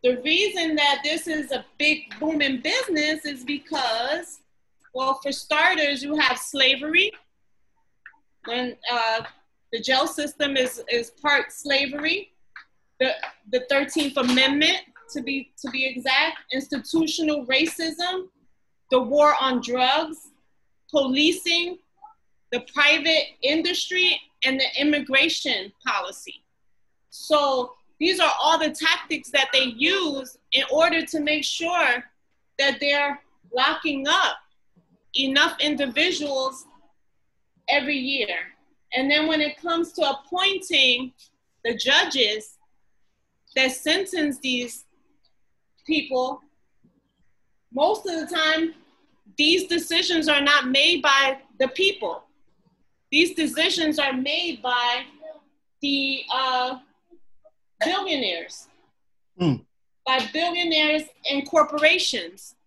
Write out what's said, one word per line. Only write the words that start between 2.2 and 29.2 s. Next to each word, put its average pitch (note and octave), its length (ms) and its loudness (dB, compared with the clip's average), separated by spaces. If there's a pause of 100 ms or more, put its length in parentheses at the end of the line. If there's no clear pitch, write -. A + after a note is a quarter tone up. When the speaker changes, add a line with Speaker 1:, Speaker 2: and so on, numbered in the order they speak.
Speaker 1:
business D#4 640 -2
is C4 200 -10
because, C#4 960 -4 (520)
well, C4+ 300 0
for C#4 80 -2
starters, D4+ 720 0
you D4 140 -4
have C4 200 2
slavery. D4 760 2 (1300)
When, B3 300 -4 (160)
uh, A3+ 300 0 (500)
the A#3 80 -4
jail C4 260 2
system D4 520 -2
is, B3+ 340 -2
is A#3 200 -2
part C#4+ 420 0
slavery, C#4+ 800 -2 (680)
the, B3+ 120 2 (400)
the B3+ 180 0
Thirteenth C#4 480 0
Amendment, C4+ 600 4 (360)
to C#4 80 -6
be, C4+ 300 -6 (100)
to B3+ 100 -8
be C4 140 -4
exact, C4 520 0 (140)
institutional D4+ 960 -2
racism, E4 840 -2 (640)
the B3+ 100 4
war D4 380 4
on B3+ 220 0
drugs, C4 680 0 (600)
policing, E4+ 840 0 (720)
the B3 80 -4 (140)
private D4+ 500 4 (180)
industry, F4 760 0 (240)
and C4 160 0
the C4 60 2 (140)
immigration C#4 920 0 (140)
policy. G3 580 -6 (680)
So C#4 640 0 (260)
these F4+ 200 2
are E4 200 4
all D#4+ 200 4
the D4+ 120 0
tactics D#4 600 -2